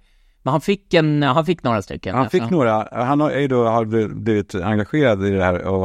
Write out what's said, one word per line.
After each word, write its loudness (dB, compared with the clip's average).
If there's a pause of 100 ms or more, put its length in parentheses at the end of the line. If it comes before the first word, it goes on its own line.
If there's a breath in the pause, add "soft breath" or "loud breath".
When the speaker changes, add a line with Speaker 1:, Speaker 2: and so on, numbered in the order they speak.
(440)
Speaker 1:
Men -2
han 0
fick -4
en, 4
han 2
fick -2
några 0
stycken. -8
Speaker 2:
Han 0
fick 0
Speaker 1:
Ja. -6
Speaker 2:
några. 2
Han -2
har, 0
är -2
ju 0
då, 2
har 0
bl-, 0
blivit -2
engagerad 0
i 0
det 0
här 0
och 0